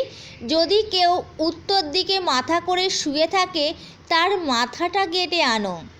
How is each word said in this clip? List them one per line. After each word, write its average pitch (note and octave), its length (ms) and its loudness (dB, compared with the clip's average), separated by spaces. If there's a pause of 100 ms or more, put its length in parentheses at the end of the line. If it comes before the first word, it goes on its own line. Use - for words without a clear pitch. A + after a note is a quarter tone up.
(480)
যদি E4 440 2
কেউ F4+ 300 2 (180)
উত্তর E4 420 0
দিকে F#4 380 -2
মাথা D#4 400 0
করে F4+ 300 0
শুয়ে D#4 380 0
থাকে, E4 460 0 (340)
তার F4 300 2
মাথাটা E4 680 0
কেটে F4 380 0
আনো।" G#3 380 0 (180)